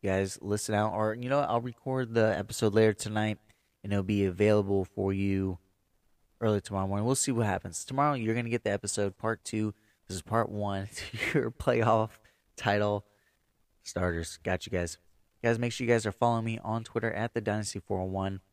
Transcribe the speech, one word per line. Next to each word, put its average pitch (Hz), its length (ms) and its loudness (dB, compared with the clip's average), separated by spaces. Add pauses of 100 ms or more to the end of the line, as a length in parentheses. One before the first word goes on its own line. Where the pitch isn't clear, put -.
You 98 80 0
guys 95 300 0
listen 104 340 -2
out. 107 180 2
Or, 107 220 0
you 123 140 -8
know 139 120 2
what? - 80 -2
I'll 117 120 2
record 123 540 -6
the 110 240 4
episode 101 360 0
later 110 180 8
tonight, 107 460 -2 (440)
and 98 100 -4
it'll 101 120 2
be 101 220 2
available 98 580 4
for 98 280 -2
you 98 460 0 (800)
early 107 200 2
tomorrow 95 260 -4
morning. 101 200 -2
We'll 131 100 2
see - 160 -2
what 117 140 0
happens. 90 380 -4
Tomorrow, 143 300 0
you're 113 220 -2
gonna 117 140 -4
get 117 120 -2
the 110 80 0
episode 101 480 -2
part 110 240 -4
two. 107 320 -2 (320)
This 92 100 -6
is 85 60 -8
part 113 260 0
one 101 420 -4
<laughs> - 40 -20
to - 440 -4
your 120 120 0
playoff 113 600 2 (460)
title 104 480 0 (800)
starters. 85 600 -4
Got 92 220 -2
you - 40 -10
guys. 87 280 -4 (440)
Guys, 117 160 2
make 120 140 -2
sure 127 140 -4
you 117 60 6
guys 113 140 4
are 101 60 0
following 117 320 2
me 113 180 -2
on 113 220 -4
Twitter 113 280 -2
at 110 200 -4
the 120 80 -2
Dynasty 104 380 -4
four 95 220 -4
oh 92 40 -2
one. 95 360 -4 (120)